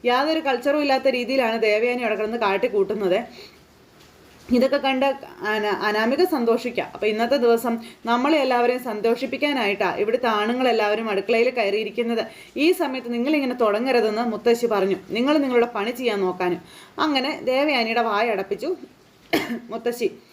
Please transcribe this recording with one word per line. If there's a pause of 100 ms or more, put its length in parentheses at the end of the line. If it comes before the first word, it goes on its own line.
യാതൊരു
കൾച്ചറും
ഇല്ലാത്ത
രീതിയിലാണ്
ദേവയാനി
അവിടെ
കിടന്ന്
കാട്ടിക്കൂട്ടുന്നത്. (1300)
ഇതൊക്കെ
കണ്ട് (400)
അന-,
അനാമിക
സന്തോഷിക്കുക.
അപ്പൊ
ഇന്നത്തെ
ദിവസം (320)
നമ്മളെ
എല്ലാവരെയും
സന്തോഷിപ്പിക്കാനായിട്ടാ
ഇവിടുത്തെ
ആണുങ്ങളെല്ലാവരും
അടുക്കളയിൽ
കയറിയിരിക്കുന്നത്. (340)
ഈ
സമയത്ത്
നിങ്ങളിങ്ങനെ
തുടങ്ങരുതെന്ന്
മുത്തശ്ശി
പറഞ്ഞു. (120)
നിങ്ങൾ
നിങ്ങളുടെ
പണി
ചെയ്യാൻ
നോക്കാനും. (380)
അങ്ങനെ (120)
ദേവയാനിയുടെ
വായ
അടപ്പിച്ചു (600)
<coughs>
മുത്തശ്ശി. (260)